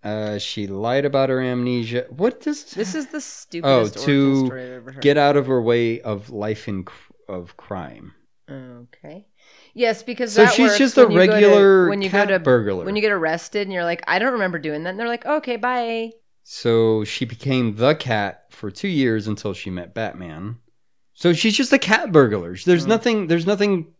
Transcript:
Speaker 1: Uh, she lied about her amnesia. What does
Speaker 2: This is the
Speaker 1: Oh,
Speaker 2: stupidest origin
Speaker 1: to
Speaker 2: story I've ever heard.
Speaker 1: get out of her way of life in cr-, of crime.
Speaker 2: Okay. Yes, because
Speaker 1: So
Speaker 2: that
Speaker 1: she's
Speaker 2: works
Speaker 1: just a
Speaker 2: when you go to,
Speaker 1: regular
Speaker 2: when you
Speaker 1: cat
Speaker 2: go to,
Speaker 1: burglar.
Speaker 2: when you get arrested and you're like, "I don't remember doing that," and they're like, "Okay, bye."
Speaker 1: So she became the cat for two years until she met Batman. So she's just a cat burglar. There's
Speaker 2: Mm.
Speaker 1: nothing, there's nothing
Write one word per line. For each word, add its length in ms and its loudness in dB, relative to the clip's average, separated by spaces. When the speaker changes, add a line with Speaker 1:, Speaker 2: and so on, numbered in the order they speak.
Speaker 1:
Uh, 340 -6
she 300 -8
lied 380 -2
about 240 0
her 100 0
amnesia. 680 -4
What 320 -4
does 240 -8
Speaker 2:
This 280 -8
is 140 -8
the 100 -12
Speaker 1:
Oh, 20 -8
Speaker 2:
stupidest 800 -2
origin 80 -8
Speaker 1:
to 420 2
Speaker 2:
story 180 -8
I've 60 -16
ever 200 -18
heard. 100 -16
Speaker 1:
get 160 4
out 200 4
of 100 0
her 140 2
way 400 0
of 300 -6
life 360 -6
in 160 -8
cr-, 300 -20
of 260 -12
crime. 580 -14
Speaker 2:
Okay. 800 -20
Yes, 300 -2
because 300 -6
Speaker 1:
So 100 8
Speaker 2:
that 100 6
Speaker 1:
she's 140 4
Speaker 2:
works 100 2
Speaker 1:
just 200 4
a 100 10
Speaker 2:
when 60 2
you 60 6
go 80 8
to, 40 4
Speaker 1:
regular 580 6
Speaker 2:
when 120 -2
you 80 -2
Speaker 1:
cat 180 2
Speaker 2:
go 60 2
to, 60 2
Speaker 1:
burglar. 440 2
Speaker 2:
when 140 -4
you 40 0
get 120 2
arrested 480 -2
and 100 -6
you're 140 -4
like, 240 -4
"I 100 2
don't 140 0
remember 260 -2
doing 240 -6
that," 60 -6
and 100 -10
they're 80 -6
like, 180 -6
"Okay, 300 -2
bye." 560 -4
Speaker 1:
So 640 0
she 180 -8
became 540 -4
the 180 2
cat 540 -4
for 220 -12
two 180 -8
years 380 0
until 260 -6
she 160 -12
met 240 -12
Batman. 640 -10
So 180 0
she's 240 0
just 160 0
a 80 4
cat 320 -2
burglar. 540 2
There's 200 4
Speaker 2:
Mm. 40 -4
Speaker 1:
nothing, 380 0
there's 180 0
nothing 540 0